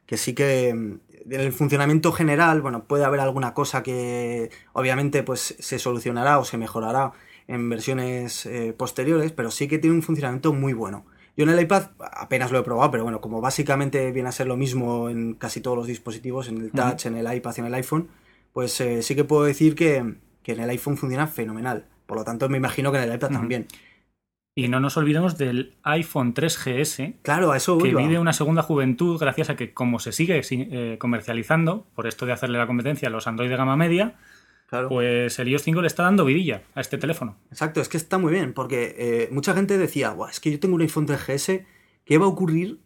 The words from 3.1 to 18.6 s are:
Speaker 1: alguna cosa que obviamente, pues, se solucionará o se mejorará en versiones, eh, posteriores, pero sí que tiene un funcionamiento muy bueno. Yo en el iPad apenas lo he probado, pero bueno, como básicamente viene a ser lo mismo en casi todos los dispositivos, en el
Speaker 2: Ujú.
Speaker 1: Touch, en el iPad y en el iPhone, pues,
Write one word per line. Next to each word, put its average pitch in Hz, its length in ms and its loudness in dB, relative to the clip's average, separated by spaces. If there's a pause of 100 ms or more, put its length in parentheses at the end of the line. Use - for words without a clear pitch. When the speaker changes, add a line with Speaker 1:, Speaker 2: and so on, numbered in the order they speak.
Speaker 1:
alguna 135 340 0
cosa 139 280 -2
que 120 680 -4 (220)
obviamente, 135 500 0
pues, - 360 -4
se - 200 -6
solucionará 120 600 2
o 123 60 2
se 123 120 -8
mejorará 113 560 -2 (360)
en 120 200 -4
versiones, 123 800 -4
eh, 113 300 -6
posteriores, 151 560 0
pero 117 180 -4
sí 139 180 -4
que 151 100 0
tiene 160 180 4
un 160 60 2
funcionamiento 143 500 0
muy 135 200 0
bueno. 104 340 -6 (300)
Yo 151 80 4
en 156 60 6
el 175 100 6
iPad 190 380 2
apenas 127 540 -4
lo 131 60 4
he 123 40 2
probado, 123 280 2
pero 113 140 -2
bueno, 113 160 -4
como 113 200 -6
básicamente 135 720 0
viene 127 160 -2
a 127 40 -6
ser 131 140 -4
lo 123 100 -2
mismo 120 520 0
en 117 260 -4
casi 113 260 -8
todos 123 160 -2
los 117 100 -4
dispositivos, 120 600 -8
en 113 100 -6
el 113 80 -8
Speaker 2:
Ujú. 107 100 -6
Speaker 1:
Touch, 123 300 0
en 117 100 -6
el 117 180 -4
iPad 123 220 -6
y 120 40 -8
en 117 60 -4
el 120 80 -6
iPhone, 156 340 -2 (440)
pues, 127 300 -4